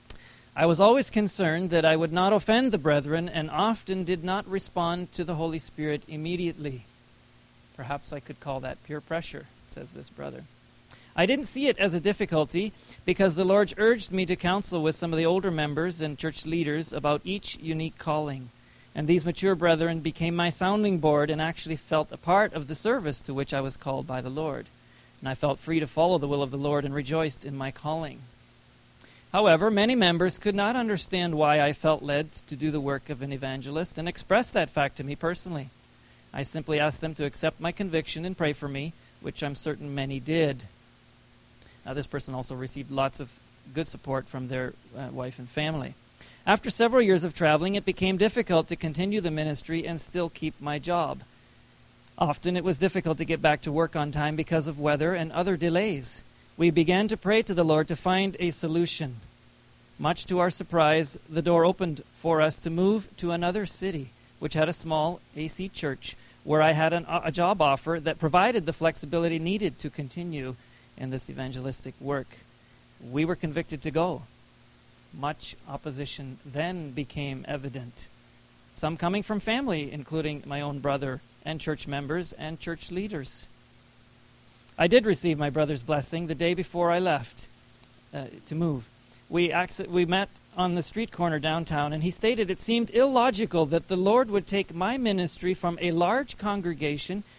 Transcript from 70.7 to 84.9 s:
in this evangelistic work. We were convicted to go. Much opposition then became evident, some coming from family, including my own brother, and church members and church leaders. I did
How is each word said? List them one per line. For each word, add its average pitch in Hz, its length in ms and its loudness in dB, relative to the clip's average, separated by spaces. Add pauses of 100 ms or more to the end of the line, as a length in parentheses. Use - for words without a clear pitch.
in 131 140 -8
this 131 180 -6
evangelistic 131 720 -10
work. 135 280 -4 (840)
We 147 140 2
were 175 100 0
convicted 156 460 -4
to 156 100 -4
go. 160 300 0 (960)
Much 143 380 -6 (140)
opposition 139 760 -10
then 151 460 -6
became 139 560 -6
evident, 131 600 -10 (680)
some 160 240 -4
coming 185 260 0
from 214 160 -2
family, 220 500 -2
including 151 560 -4
my 143 140 -6
own 143 200 -4
brother, 135 420 -2 (240)
and 156 160 -6
church - 260 -6
members 143 460 -4
and 156 260 -10
church - 320 -8
leaders. 180 560 -8 (1300)
I 214 100 6
did 220 180 6